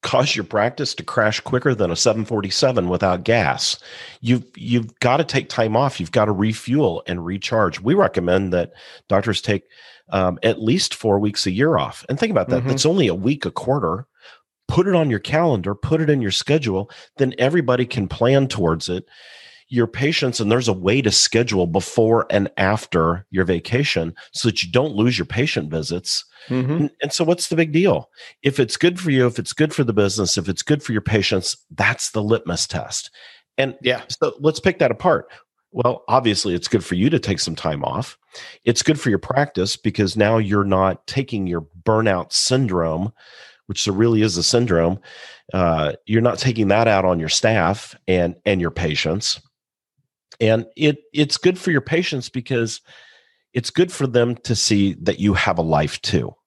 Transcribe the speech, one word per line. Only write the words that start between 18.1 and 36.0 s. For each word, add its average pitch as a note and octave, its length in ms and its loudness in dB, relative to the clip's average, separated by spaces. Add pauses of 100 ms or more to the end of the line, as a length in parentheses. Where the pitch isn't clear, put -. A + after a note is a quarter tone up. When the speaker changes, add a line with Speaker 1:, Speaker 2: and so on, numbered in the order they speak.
Speaker 1:
towards E2 400 -2
it. F2+ 180 -6 (600)
Your A#2 200 0
patients, C#3 520 -2
and G#2+ 120 0
there's A#2+ 160 2
a A2 60 2
way F#2+ 280 0
to A2 80 2
schedule G#2 560 2
before A2 640 0
and G2+ 260 0
after F2+ 760 0
your F#2 140 0
vacation F2 680 -2 (180)
so - 160 -2
that - 140 -2
you F2 100 -6
don't C3 220 0
lose A2+ 240 2
your F2+ 80 -4
patient F#2+ 460 -4
visits. D#2+ 520 -6 (260)
Speaker 2:
Mm-hmm. B2+ 220 -2
Speaker 1:
And, D3+ 200 -2 (100)
and C#3+ 100 -6
so - 120 -2
what's E3+ 240 0
the - 80 -2
big D#3+ 160 0
deal? D#3+ 400 2 (320)
If C#3 160 0
it's A#2+ 180 0
good F3 220 2
for F3+ 100 -4
you, C3 160 4
if A#2 140 -2
it's - 140 -8
good D3+ 200 0
for D3+ 100 0
the A#2 80 0
business, G2+ 460 0
if F2+ 100 -4
it's F#2+ 140 -4
good D3 220 0
for - 80 -8
your G#2+ 100 -2
patients, G2 560 -2 (140)
that's - 400 -2
the G#2+ 100 -2
litmus G#2 460 -2
test. - 420 -8 (480)
And C3+ 240 -2
Speaker 2:
Yeah. B2 280 -2
Speaker 1:
so - 300 -4
let's D3+ 200 0
pick - 180 0
that B2+ 140 2
apart. D3 400 0 (400)
Well, A#2+ 360 -2